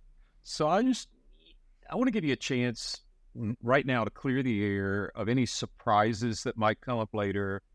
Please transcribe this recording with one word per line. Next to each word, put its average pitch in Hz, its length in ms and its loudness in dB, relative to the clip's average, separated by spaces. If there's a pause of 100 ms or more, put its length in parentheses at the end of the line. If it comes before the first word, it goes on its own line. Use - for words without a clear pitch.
(420)
So - 260 -2
I 185 140 4
just, 262 260 0 (800)
I - 80 -6
wanna 254 140 2
give 202 140 -2
you 143 80 2
a 123 40 2
chance - 640 -4 (340)
n-, 120 260 -4
right 127 240 2
now 123 180 0
to 104 60 -2
clear 135 320 -2
the 110 220 0
air 98 500 -2
of 104 140 -4
any 127 180 2
surprises 110 960 0
that 120 140 -4
might 110 240 2
come 123 180 -4
up 110 160 -4
later 98 480 -2 (120)